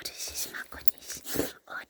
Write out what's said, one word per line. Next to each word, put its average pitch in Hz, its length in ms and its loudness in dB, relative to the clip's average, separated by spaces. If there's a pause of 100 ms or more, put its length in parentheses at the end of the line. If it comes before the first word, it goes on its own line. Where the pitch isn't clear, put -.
this - 260 -2 (160)
is - 60 -2
my - 80 -2 (100)
goodness. - 520 -6 (460)
Oh, - 60 -4 (160)